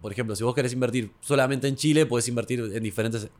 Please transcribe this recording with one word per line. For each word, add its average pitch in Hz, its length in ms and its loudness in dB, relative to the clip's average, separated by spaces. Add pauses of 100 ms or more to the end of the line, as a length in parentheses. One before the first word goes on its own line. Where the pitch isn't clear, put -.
por 101 120 -8
ejemplo, 110 240 -4
si 110 80 -2
vos 120 100 2
querés 123 180 0
invertir 123 380 -2 (100)
solamente 135 480 2
en 135 80 0
Chile, 151 300 4
podés 120 220 0
invertir 120 320 -2
en 110 220 -4
diferentes, 110 460 -2 (120)